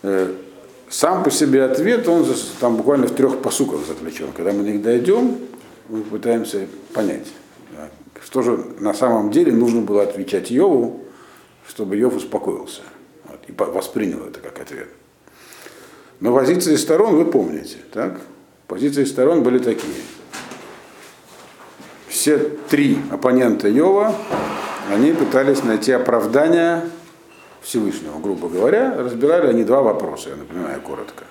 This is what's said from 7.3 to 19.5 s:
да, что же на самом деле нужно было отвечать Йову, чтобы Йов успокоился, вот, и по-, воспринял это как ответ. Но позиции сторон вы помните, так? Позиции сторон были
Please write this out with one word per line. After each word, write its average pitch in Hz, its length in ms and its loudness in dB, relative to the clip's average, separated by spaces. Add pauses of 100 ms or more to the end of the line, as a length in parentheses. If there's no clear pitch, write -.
да, 78 140 -16 (340)
что - 160 -2
же 120 160 2 (240)
на 104 140 -2
самом 113 360 2
деле 151 220 4
нужно 117 300 4
было 104 200 2
отвечать 98 480 -4
Йову, 131 540 2 (640)
чтобы 101 280 -4
Йов 123 200 2
успокоился, - 640 -8 (460)
вот, - 220 -20
и - 40 -20
по-, 101 140 -2
воспринял 92 580 -6
это 71 160 -16
как - 200 -16
ответ. - 280 -14 (1300)
Но 120 140 2
позиции 156 420 4
сторон 180 400 4
вы 160 100 4
помните, 85 500 -2 (160)
так? - 260 -6 (500)
Позиции 139 360 0
сторон 135 400 2
были 123 160 4